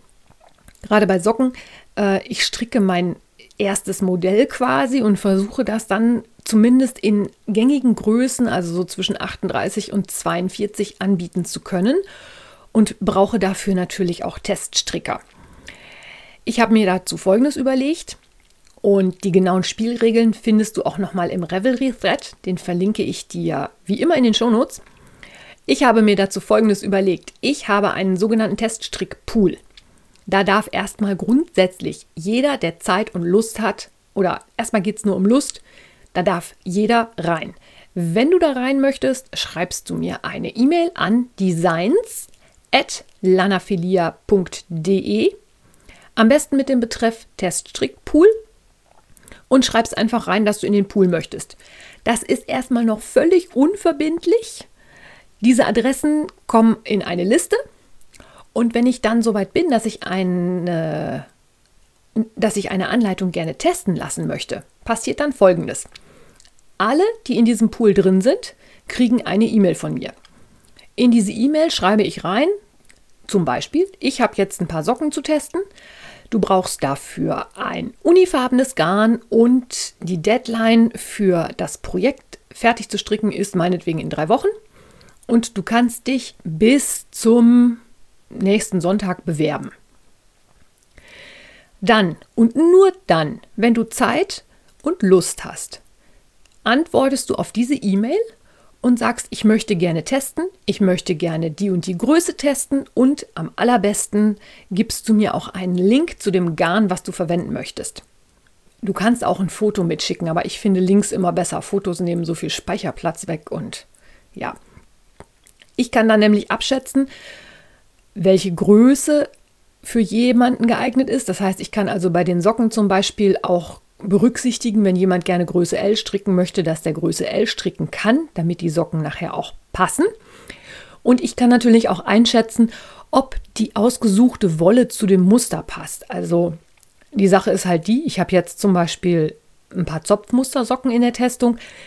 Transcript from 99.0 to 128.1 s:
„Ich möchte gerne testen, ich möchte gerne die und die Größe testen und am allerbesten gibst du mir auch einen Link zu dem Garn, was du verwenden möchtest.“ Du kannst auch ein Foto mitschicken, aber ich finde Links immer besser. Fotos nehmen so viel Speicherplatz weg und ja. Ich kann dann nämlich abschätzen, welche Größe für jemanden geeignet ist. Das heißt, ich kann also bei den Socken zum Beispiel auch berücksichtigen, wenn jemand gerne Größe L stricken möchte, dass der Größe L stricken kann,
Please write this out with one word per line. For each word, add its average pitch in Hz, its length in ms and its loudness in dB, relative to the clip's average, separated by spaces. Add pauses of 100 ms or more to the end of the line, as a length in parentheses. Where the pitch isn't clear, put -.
„Ich - 140 -10
möchte 214 320 2
gerne 165 280 0
testen, 277 420 -4 (200)
ich - 140 -4
möchte 185 340 2
gerne 160 360 -4
die 190 200 -4
und 175 160 -2
die 180 120 -6
Größe 311 380 2
testen 277 480 -2 (100)
und 262 400 2
am 160 220 -8
allerbesten 208 800 0 (340)
gibst - 380 -4
du 220 60 4
mir 208 200 2
auch - 140 -6
einen 180 280 -4
Link 233 440 2
zu 202 100 -2
dem 175 260 0
Garn, 185 340 0
was 185 120 -4
du 190 100 -10
verwenden 175 400 -4
möchtest.“ - 500 -10 (800)
Du 190 120 -4
kannst 240 300 0
auch 175 160 -2
ein 185 100 -2
Foto 208 340 -2
mitschicken, 165 440 -4
aber 160 180 -2
ich - 120 -10
finde 190 220 2
Links 196 320 2
immer 175 200 0
besser. 160 280 -4
Fotos 185 400 -6
nehmen 170 240 -2
so 165 100 -4
viel 160 140 -8
Speicherplatz - 800 -8
weg 160 240 -10
und - 360 -10 (460)
ja. - 240 -10 (1200)
Ich 247 140 -2
kann 220 180 2
dann 214 120 4
nämlich 208 300 2
abschätzen, 269 580 -2 (1080)
welche 190 400 2
Größe 254 720 4 (540)
für - 180 -2
jemanden 240 640 2
geeignet 240 440 0
ist. - 180 -2
Das 185 120 -4
heißt, 190 200 -2
ich - 100 -12
kann 208 180 -2
also 180 220 -2
bei 175 140 2
den 175 160 0
Socken 220 300 2
zum 208 180 0
Beispiel 196 540 0
auch - 380 -4 (180)
berücksichtigen, 220 840 0
wenn 185 120 2
jemand 180 300 2
gerne 175 180 0
Größe 170 320 0
L 202 200 0
stricken - 380 -4
möchte, 180 280 0
dass 160 200 -4
der 156 120 -4
Größe 165 340 -4
L 220 180 0
stricken - 440 -6
kann, 277 420 0